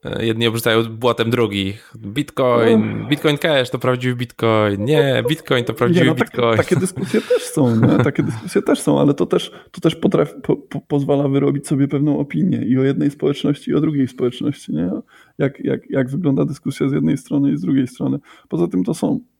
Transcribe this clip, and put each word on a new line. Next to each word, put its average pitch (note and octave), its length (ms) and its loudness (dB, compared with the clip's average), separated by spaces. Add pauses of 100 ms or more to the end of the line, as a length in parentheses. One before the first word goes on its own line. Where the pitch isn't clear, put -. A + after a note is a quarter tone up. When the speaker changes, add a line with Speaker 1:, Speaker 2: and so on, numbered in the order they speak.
Speaker 1:
e, A2 220 -4
jedni A2+ 220 0
obrzucają A2+ 360 2
błotem A2+ 460 0
drugich. G2+ 680 -2
Bitcoin, A2+ 1040 0
Speaker 2:
No. G#2+ 80 -8
Speaker 1:
Bitcoin D3 280 0
Cash C#3+ 320 0
to B2+ 100 -4
prawdziwy B2+ 360 0
Bitcoin. A2 680 0
Nie, C3+ 440 2
Bitcoin C3 360 0
to - 80 -4
prawdziwy B2 320 4
Speaker 2:
Nie, C3 60 4
no, - 40 2
takie, B2+ 160 0
Speaker 1:
Bitcoin. A#2 260 2
Speaker 2:
takie - 180 2
dyskusje - 460 -2
też - 220 0
są, B2 380 2
nie? A2+ 200 4
Speaker 1:
<laughs> - 20 4
Speaker 2:
Takie D3 200 0
dyskusje A#2 380 -4
też - 200 0
są, C#3+ 180 2
ale C#3+ 140 4
to F3 120 -2
też, - 260 -2 (200)
to - 100 -16
też E3 140 0
potraf-, - 460 0
po, - 140 -2
po, - 260 -10
pozwala C#3+ 460 0
wyrobić C#3 400 0
sobie C#3 200 0
pewną D3 320 0
opinię D3+ 460 -2
i B2+ 120 2
o C3 60 2
jednej C#3+ 280 0
społeczności, D3 600 -2
i D3+ 40 2
o D3 60 2
drugiej D3 260 0
społeczności, - 680 -4
nie? E3 160 -2 (480)
Jak, C#3 220 -2
jak, - 300 -4
jak C3+ 200 0
wygląda C#3+ 360 0
dyskusja C#3 440 -4
z C#3 40 -2
jednej D3 240 0
strony C#3+ 340 -2
i D3 60 -2
z D#3+ 40 -8
drugiej C#3 260 0
strony. C#3 320 -4 (300)
Poza - 180 0
tym F#2 160 -2
to E3 100 -2
są, - 260 -2 (200)